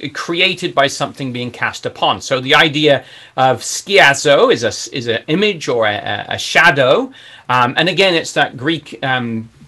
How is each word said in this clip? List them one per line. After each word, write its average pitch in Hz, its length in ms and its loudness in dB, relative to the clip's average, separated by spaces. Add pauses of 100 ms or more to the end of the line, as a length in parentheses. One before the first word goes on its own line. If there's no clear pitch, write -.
(120)
created 175 600 -4
by 139 120 4
something 139 460 -6
being 123 180 -8
cast - 360 -6
upon. 123 340 -2
So 135 180 -4
the 131 160 0
idea 151 480 2 (320)
of 131 280 2
skiazo 165 920 4
is 123 100 0
a, 113 60 -2 (260)
is 120 120 -6
an 117 200 -2
image 180 420 -2
or 117 180 0
a, 104 80 0
a, - 400 -6
a - 40 -6
shadow, 165 720 2 (360)
um, 127 300 2
and 160 100 0
again 185 260 2
it's - 180 -2
that 139 260 -2
Greek, 151 440 -6
um, 117 460 -4 (200)